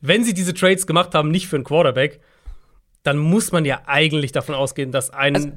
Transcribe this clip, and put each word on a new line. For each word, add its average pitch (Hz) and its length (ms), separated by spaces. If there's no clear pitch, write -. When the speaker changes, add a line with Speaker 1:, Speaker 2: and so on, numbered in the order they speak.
Speaker 1:
wenn 190 240
sie 226 100
diese 180 200
Trades 185 320
gemacht 175 280
haben, 151 160
nicht 180 180
für 156 80
einen 127 80
Quarterback, 147 560
dann 143 160
muss 175 340
man 165 120
ja 135 220
eigentlich 147 460
davon 147 220
ausgehen, 135 380
dass 131 180
ein 139 240
Speaker 2:
Also 147 220